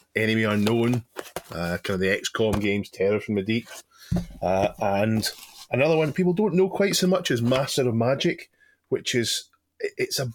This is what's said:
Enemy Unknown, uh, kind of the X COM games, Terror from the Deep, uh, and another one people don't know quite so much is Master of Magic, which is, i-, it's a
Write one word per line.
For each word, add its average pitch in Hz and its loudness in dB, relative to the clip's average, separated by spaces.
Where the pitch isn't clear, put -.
Enemy 110 2
Unknown, 113 2
uh, 85 -4
kind - -6
of 95 -2
the 95 2
X - -2
COM 110 0
games, 101 0
Terror 101 0
from 110 -4
the 98 0
Deep, 110 -2
uh, 95 2
and 107 0
another 151 2
one 156 0
people 180 2
don't 190 0
know 190 4
quite 202 0
so 190 2
much 180 2
is 120 0
Master 131 2
of 113 0
Magic, 131 0
which - -2
is, - -2
i-, - -2
it's - -4
a 127 -4